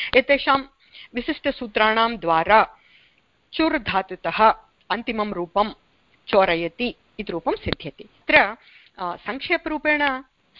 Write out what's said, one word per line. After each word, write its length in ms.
एतेषां 440
विशिष्टसूत्राणां 1000
द्वारा 580
चुर् 260
धातुतः 680
अन्तिमं 440
रूपं 400
चोरयति 680
इति 120
रूपं 200
सिद्ध्यति। 520
अत्र, 320
अ, 160
संक्षेपरूपेण 1040